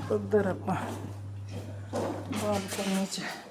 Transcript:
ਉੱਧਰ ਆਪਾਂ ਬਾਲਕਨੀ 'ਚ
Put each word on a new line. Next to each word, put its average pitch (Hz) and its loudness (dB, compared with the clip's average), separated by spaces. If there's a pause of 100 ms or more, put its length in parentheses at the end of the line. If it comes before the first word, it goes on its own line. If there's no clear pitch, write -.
(120)
ਉੱਧਰ 202 6
ਆਪਾਂ 180 2 (1700)
ਬਾਲਕਨੀ 196 2
'ਚ 190 -4 (300)